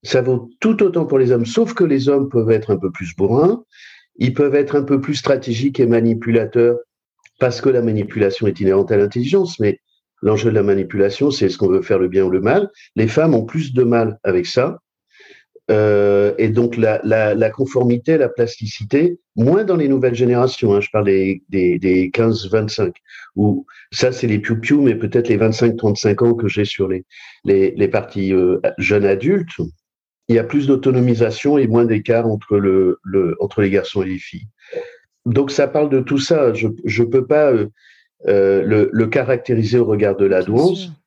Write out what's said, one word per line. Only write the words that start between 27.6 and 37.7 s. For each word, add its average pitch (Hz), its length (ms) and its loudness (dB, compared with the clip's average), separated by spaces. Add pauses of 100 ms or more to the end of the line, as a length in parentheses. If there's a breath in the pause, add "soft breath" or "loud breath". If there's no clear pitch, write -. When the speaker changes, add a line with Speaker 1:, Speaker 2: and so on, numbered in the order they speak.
Speaker 1:
les 101 120 0
parties, 98 460 -4
euh, 90 240 2 (180)
jeunes 101 300 0
adultes, 147 500 -2 (720)
il 113 80 4
y - 20 4
a 113 60 0
plus 143 220 -2
d'autonomisation 127 920 2
et 131 80 2
moins 117 200 2
d'écart 113 400 0
entre 104 320 -2
le, 95 440 2
le, 95 380 -2
entre 101 220 -2
les 98 80 0
garçons 95 320 -2
et 92 60 -4
les 92 100 -8
filles. - 300 -16 (800 loud breath)
Donc, 135 240 0
ça - 160 2
parle 151 220 0
de 135 120 2
tout 135 180 -2
ça. 139 340 2
Je, 113 160 -2 (160)
je 113 180 -2
peux 127 240 0
pas, 147 260 2
euh, 107 160 0 (600 soft breath)